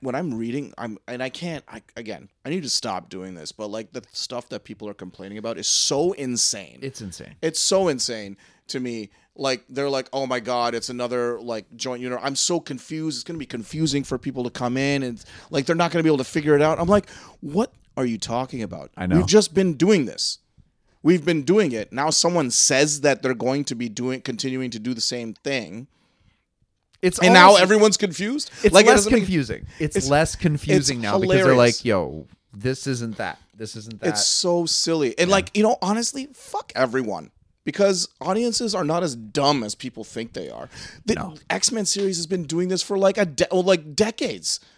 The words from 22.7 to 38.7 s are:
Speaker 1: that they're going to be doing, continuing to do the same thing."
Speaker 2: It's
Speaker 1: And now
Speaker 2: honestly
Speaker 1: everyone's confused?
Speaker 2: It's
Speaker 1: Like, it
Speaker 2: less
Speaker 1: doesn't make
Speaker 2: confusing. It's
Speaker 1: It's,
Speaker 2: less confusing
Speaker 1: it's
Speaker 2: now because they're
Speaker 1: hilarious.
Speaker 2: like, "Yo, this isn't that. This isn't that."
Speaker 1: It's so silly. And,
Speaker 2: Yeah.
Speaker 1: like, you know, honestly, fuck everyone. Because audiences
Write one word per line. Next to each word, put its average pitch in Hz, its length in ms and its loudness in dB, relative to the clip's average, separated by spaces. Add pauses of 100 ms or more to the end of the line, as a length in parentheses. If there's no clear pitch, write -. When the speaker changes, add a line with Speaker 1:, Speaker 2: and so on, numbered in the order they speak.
Speaker 1:
that 135 200 2
they're 131 120 0
going 131 320 -2
to 127 100 -8
be 120 120 -6
doing, 123 320 -6
continuing 131 520 -6
to 113 80 -10
do 123 140 -4
the 113 80 -8
same 117 320 -6
thing." 120 540 -8 (1120)
Speaker 2:
It's 180 180 0
Speaker 1:
And 180 140 8
now 185 180 12
Speaker 2:
honestly 190 120 10
Speaker 1:
everyone's 208 320 6
confused? 208 560 -4 (100)
Speaker 2:
It's 196 120 6
Speaker 1:
Like, 208 120 10
it 240 40 8
Speaker 2:
less 254 80 10
Speaker 1:
doesn't 208 160 2
make 226 80 6
Speaker 2:
confusing. 135 440 -2 (140)
It's 151 160 -2
Speaker 1:
It's, 123 140 0
Speaker 2:
less 151 260 4
confusing 147 600 2
Speaker 1:
it's 117 60 -6
Speaker 2:
now 104 140 2
because 185 200 2
they're 185 160 6
Speaker 1:
hilarious. 120 260 6
Speaker 2:
like, - 60 -6
"Yo, 78 420 -2 (260)
this 123 340 -6
isn't 117 280 -4
that. 92 240 -8 (160)
This 110 220 -14
isn't 110 240 -16
that." 180 80 -2
Speaker 1:
It's - 160 -2
so 175 400 0
silly. 160 520 0
And, 180 120 2
Speaker 2:
Yeah. 196 80 4
Speaker 1:
like, - 180 -2
you 208 80 4
know, 214 180 2
honestly, 233 520 -4
fuck - 420 -12
everyone. 113 560 -4 (320)
Because 190 460 0 (100)
audiences 214 560 -2